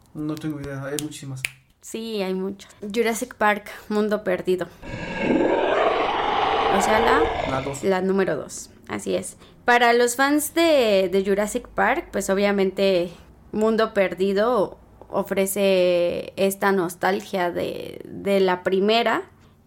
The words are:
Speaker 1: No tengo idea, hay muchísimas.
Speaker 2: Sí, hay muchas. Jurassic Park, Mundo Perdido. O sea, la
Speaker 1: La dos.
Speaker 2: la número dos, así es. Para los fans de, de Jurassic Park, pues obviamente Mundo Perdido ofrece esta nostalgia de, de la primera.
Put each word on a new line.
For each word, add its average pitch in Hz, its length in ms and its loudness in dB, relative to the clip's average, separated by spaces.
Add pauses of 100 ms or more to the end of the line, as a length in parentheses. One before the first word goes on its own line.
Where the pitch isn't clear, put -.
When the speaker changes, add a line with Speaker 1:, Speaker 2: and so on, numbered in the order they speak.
(160)
Speaker 1:
No 151 180 -6
tengo 151 260 -6
idea, 139 260 -10
hay 143 180 -6
muchísimas. 135 380 -10 (400)
Speaker 2:
Sí, 226 400 -6
hay 185 120 -4
muchas. 190 380 -8 (100)
Jurassic 226 540 -4
Park, 208 340 0 (200)
Mundo 208 340 0
Perdido. 180 440 -2 (2000)
O 202 40 2
sea, 220 180 2
la 240 520 0
Speaker 1:
La 135 100 -2
dos. 135 220 -8
Speaker 2:
la 190 180 0
número 190 340 0
dos, - 340 -12 (180)
así 196 280 -6
es. 190 220 -6 (280)
Para 240 280 6
los 240 220 4
fans 294 380 0
de, 240 580 4
de 196 120 2
Jurassic 202 440 0
Park, 254 440 0
pues 202 180 -4
obviamente 190 840 2 (400)
Mundo 214 420 2
Perdido 196 840 0 (320)
ofrece 190 1300 2
esta 196 360 0
nostalgia 185 800 -2
de, - 520 -6
de 196 360 -2
la 185 240 2
primera. 220 600 2 (440)